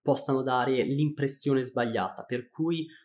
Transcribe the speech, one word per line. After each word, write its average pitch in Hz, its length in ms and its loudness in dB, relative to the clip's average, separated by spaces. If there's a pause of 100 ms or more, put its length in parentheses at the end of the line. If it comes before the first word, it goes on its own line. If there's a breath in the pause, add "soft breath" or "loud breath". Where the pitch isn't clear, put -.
possano 135 420 0
dare 127 400 2
l'impressione 139 800 0
sbagliata, 113 600 -2
per 120 260 -6
cui 160 360 -2 (180 loud breath)